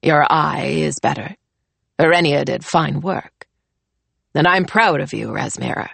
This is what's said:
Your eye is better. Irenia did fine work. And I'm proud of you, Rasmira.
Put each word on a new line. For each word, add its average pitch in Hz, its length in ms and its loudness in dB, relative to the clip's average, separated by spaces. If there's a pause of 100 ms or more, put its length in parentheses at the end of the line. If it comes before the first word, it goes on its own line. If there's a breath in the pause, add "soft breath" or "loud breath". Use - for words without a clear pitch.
Your 147 280 4
eye 151 340 0
is 147 340 -2
better. - 380 -4 (600)
Irenia 160 480 4
did - 180 -4
fine 151 380 0
work. - 440 -8 (880)
And 151 120 2
I'm 180 180 4
proud 180 380 2
of 147 100 -8
you, 110 160 -8
Rasmira. - 640 -6